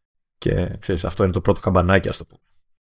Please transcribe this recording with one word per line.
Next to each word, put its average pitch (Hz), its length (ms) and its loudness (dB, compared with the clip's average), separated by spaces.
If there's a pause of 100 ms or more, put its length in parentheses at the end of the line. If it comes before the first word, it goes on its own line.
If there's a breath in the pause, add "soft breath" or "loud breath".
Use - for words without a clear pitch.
(380)
Και, 92 420 -2
ξέρεις, - 260 -4
αυτό - 180 -2
είναι 92 100 2
το 92 80 0
πρώτο - 180 0
καμπανάκι, 90 480 2
ας - 100 -4
το - 80 -16
πούμε. - 160 -20 (560)